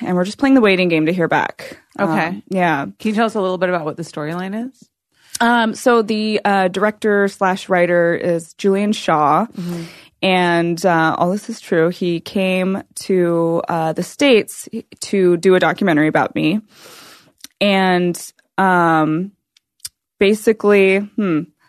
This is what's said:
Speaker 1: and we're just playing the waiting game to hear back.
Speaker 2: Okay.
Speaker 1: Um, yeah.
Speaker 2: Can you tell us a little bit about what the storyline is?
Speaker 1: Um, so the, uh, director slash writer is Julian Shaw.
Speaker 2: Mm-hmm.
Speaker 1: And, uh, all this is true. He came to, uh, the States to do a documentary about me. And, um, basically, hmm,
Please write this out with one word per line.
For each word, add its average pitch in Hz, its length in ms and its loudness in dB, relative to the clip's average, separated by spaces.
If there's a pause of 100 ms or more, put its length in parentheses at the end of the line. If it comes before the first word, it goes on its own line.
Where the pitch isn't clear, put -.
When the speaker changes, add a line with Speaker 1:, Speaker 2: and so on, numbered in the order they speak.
Speaker 1:
and 185 140 -2
we're 180 100 0
just 208 120 -8
playing 269 180 2
the 254 60 6
waiting 185 280 2
game 156 180 0
to 175 60 0
hear 170 140 0
back. - 500 -4 (220)
Speaker 2:
Okay. 165 280 0
Speaker 1:
Um, 196 220 -10
yeah. 170 360 -2 (140)
Speaker 2:
Can 214 100 -4
you 214 40 -2
tell 226 120 0
us 214 100 -4
a 208 60 -2
little 185 160 -2
bit 180 120 -2
about 170 140 -4
what 151 140 -8
the 165 60 -10
storyline 185 640 -10
is? - 200 -20 (500)
Speaker 1:
Um, 233 360 2
so 240 260 4
the, 214 440 -2
uh, 196 240 2
director 202 580 0
slash 190 420 -2
writer 175 460 2
is 165 400 -4
Julian 202 380 0
Shaw. 156 540 2
Speaker 2:
Mm-hmm. 175 360 -8 (400)
Speaker 1:
And, 175 640 0
uh, 160 340 2
all 175 100 0
this 208 200 -6
is 220 100 -12
true. 165 300 0
He 175 320 -4
came 190 600 -2 (200)
to, 170 680 0
uh, 160 240 -2
the - 80 -6
States - 680 0 (340)
to 180 360 2
do 185 180 4
a 180 40 4
documentary 160 480 2
about 147 260 0
me. 160 280 0 (1000)
And, 185 560 2 (400)
um, 170 760 2 (840)
basically, 202 800 2
hmm, 196 420 -2 (280)